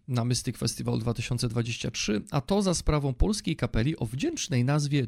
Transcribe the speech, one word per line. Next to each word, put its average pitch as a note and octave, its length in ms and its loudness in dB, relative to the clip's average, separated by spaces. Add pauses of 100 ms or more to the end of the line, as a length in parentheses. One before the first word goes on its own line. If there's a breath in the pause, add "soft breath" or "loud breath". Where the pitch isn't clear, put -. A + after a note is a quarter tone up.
na B2 180 0
Mystic B2 320 -2
Festival A#2+ 420 -2
dwa A#2 140 -2
tysiące B2 340 -2
dwadzieścia A#2 440 -2
trzy, G#3 400 -2
a C#3+ 100 2
to G3+ 200 2
za F#3+ 120 2
sprawą C#3+ 400 2
polskiej F#3+ 420 2
kapeli A#2+ 420 0
o - 80 -2
wdzięcznej C3+ 600 -2
nazwie C#3+ 420 2